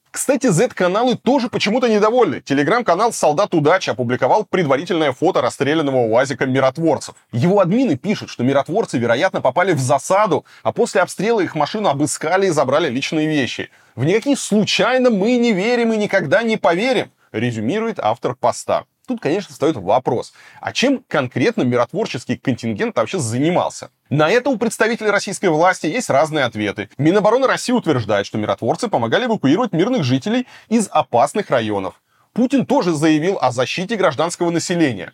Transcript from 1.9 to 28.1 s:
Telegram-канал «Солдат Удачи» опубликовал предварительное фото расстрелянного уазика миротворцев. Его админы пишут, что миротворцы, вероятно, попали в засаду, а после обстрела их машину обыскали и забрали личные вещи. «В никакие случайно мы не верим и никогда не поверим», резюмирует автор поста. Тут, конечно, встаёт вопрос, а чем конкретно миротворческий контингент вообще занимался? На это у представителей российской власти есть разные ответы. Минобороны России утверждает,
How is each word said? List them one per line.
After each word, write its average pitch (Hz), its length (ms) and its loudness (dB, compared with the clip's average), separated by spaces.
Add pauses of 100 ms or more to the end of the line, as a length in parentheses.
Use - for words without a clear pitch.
Telegram-канал 175 760 0
«Солдат 170 400 0
Удачи» 160 380 2
опубликовал 127 580 0
предварительное 160 600 0
фото 156 300 0
расстрелянного 135 640 0
уазика 123 400 0
миротворцев. 131 720 0 (160)
Его 175 260 2
админы 190 380 2
пишут, 175 340 -6
что - 140 -4
миротворцы, 143 540 0
вероятно, 131 420 0
попали 175 320 0
в 135 80 0
засаду, 151 640 0 (180)
а 220 80 -2
после 214 300 0
обстрела 202 400 0
их - 160 -2
машину 185 320 -2
обыскали 151 580 0
и 185 40 2
забрали 143 380 2
личные 147 380 -2
вещи. 147 440 -2 (260)
«В 110 80 -2
никакие 226 320 0
случайно 233 760 2
мы 220 260 2
не 233 160 2
верим 226 400 0
и 220 40 0
никогда 196 480 0
не 226 120 0
поверим», 196 540 0 (220)
резюмирует 123 680 -2
автор 117 380 -2
поста. - 480 -2 (220)
Тут, 247 140 -6
конечно, 165 320 -4
встаёт 143 240 0
вопрос, 107 560 -2 (300)
а - 100 -6
чем 262 340 0
конкретно 147 540 -2
миротворческий 127 800 -2
контингент 113 580 -4
вообще 120 220 -2
занимался? 123 720 -2 (180)
На 151 220 2
это 247 180 2
у 262 80 0
представителей 220 540 -2
российской 196 400 -2
власти 175 360 2
есть 220 220 -4
разные 143 380 0
ответы. 104 500 -4
Минобороны 208 500 2
России 214 280 0
утверждает, 110 500 0